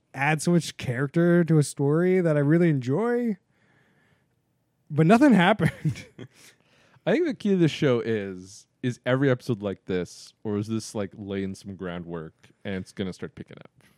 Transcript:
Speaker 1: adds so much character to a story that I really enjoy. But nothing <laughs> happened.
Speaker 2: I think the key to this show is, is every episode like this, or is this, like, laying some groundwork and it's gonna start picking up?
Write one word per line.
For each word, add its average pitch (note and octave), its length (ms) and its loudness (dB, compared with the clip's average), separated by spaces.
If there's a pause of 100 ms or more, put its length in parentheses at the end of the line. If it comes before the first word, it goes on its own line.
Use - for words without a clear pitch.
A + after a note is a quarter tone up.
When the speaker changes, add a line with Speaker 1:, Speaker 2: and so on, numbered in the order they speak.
(120)
Speaker 1:
adds C#3+ 320 -2
so F3+ 60 0
much E3+ 260 0
character E3+ 680 0
to D#3+ 140 2
a D3 40 6
story E3 580 0
that E3 160 0
I D3 40 2
really E3 280 4
enjoy. G3 720 -2 (1500)
But D#3 160 2
nothing A#3 260 6
<laughs> F3+ 160 6
happened. D#3+ 560 -2 (1040)
Speaker 2:
I E3 60 0
think D#4 120 2
the D#4 80 -2
key G3+ 180 -2
to G3 60 4
this E3 140 4
show B2+ 340 0
is, G2 640 -6 (160)
is B2+ 240 -6
every C3 240 2
episode B2 320 -2
like G2 240 -6
this, - 480 -6 (100)
or G#2 140 -4
is G#2 80 -4
this, A2 280 -6
like, G2+ 220 -8
laying G2 380 -6
some G2 200 -14
groundwork E2+ 600 -10 (320)
and G2+ 80 -8
it's F#2 180 -10
gonna F#2+ 220 -8
start - 200 -14
picking - 240 -18
up? - 120 -20 (280)